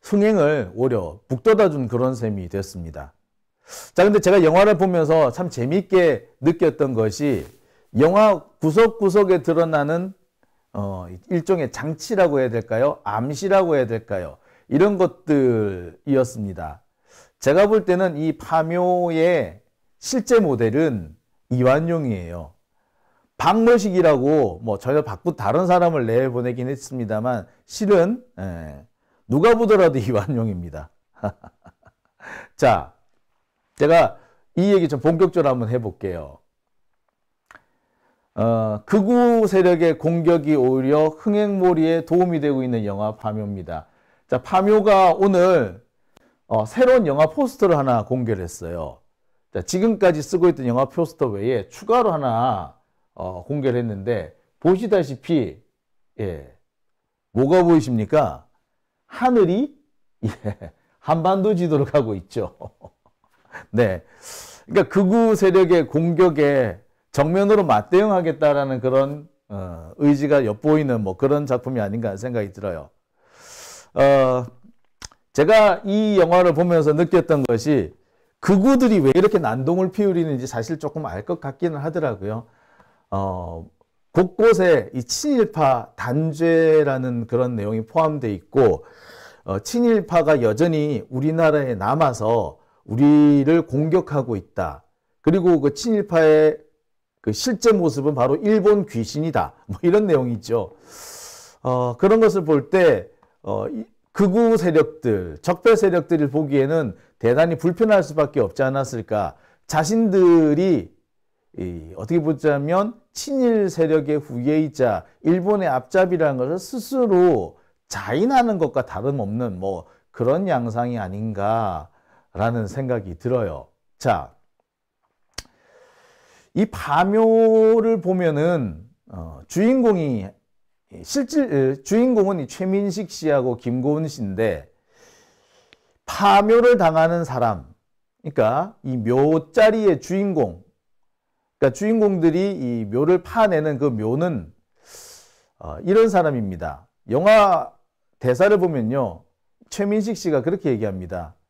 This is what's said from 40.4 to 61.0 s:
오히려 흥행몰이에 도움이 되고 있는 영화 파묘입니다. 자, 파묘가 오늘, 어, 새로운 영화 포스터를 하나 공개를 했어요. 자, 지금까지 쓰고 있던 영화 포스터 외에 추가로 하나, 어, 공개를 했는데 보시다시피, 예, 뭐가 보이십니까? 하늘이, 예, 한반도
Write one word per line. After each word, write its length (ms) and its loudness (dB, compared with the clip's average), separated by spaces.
오히려 520 2
흥행몰이에 960 0
도움이 360 0
되고 220 -2
있는 220 -4
영화 300 -6
파묘입니다. 720 -10
자, 140 -4
파묘가 720 4
오늘, 680 2
어, 180 -2
새로운 420 2
영화 200 2
포스터를 500 0
하나 260 0
공개를 400 -4
했어요. 560 -12
자, 80 -6
지금까지 600 0
쓰고 280 0
있던 180 -4
영화 180 0
포스터 420 -4
외에 420 -4
추가로 420 -2
하나, 640 -4
어, 280 -12
공개를 360 -4
했는데 560 -8
보시다시피, 1000 -2
예, 360 -10
뭐가 320 2
보이십니까? 840 0
하늘이, 680 0
예, 480 -8
한반도 560 0